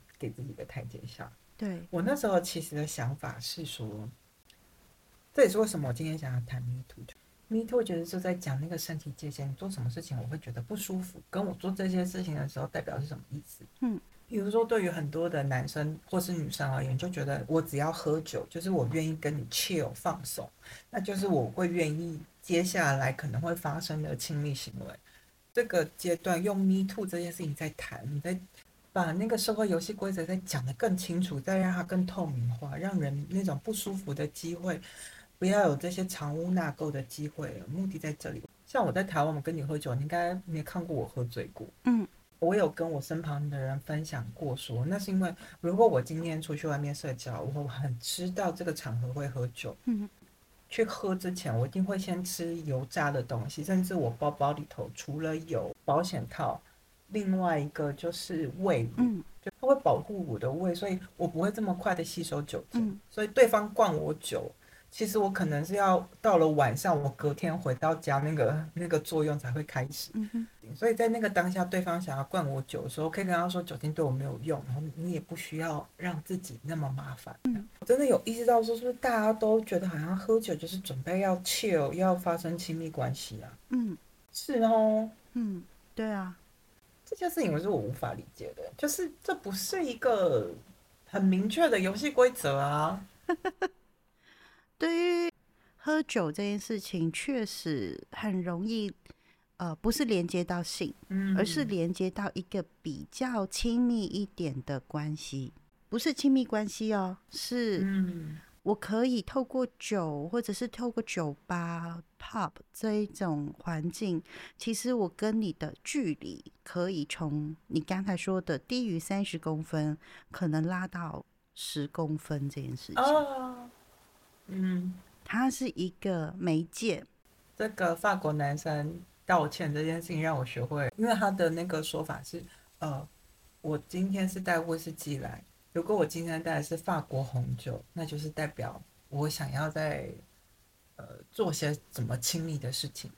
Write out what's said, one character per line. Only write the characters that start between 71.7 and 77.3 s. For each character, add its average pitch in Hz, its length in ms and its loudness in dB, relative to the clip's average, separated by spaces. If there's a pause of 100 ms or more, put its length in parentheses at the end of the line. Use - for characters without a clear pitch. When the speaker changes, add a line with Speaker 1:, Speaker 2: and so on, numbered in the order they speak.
Speaker 1:
方 175 220 0
想 156 160 -4
要 135 60 -2
灌 180 260 0
我 139 140 -2
酒 - 180 -6
的 - 80 -6
时 - 100 -6
候， 156 80 0
可 180 140 -2
以 - 20 0
跟 185 80 0
他 175 160 4
说 180 140 0
：“酒 175 160 -6
精 151 160 -2
对 160 100 0
我 139 60 4
没 131 140 0
有 139 180 -4
用， 143 240 0
然 127 80 -4
后 139 80 -2 (140)
你 170 160 -4
也 160 80 -2
不 165 160 -8
需 156 220 -8
要 160 380 -4
让 175 280 -4
自 185 120 -4
己 127 280 -8
那 160 120 -4
么 147 220 0
麻 139 160 -8
烦。” - 320 -14